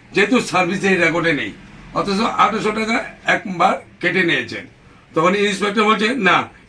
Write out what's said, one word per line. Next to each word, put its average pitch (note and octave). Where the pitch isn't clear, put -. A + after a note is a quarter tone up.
যেহেতু G#3
সার্ভিসে F#3
এই F#3
রেকর্ডে E3
নেই। A2+
অথচ G3
আঠারোশো A3
টাকা A3
একবার F#3
কেটে F3
নিয়েছেন। B2+
তখন F3
ইন্সপেক্টর G3+
বলছে, G#3+
"না, F3+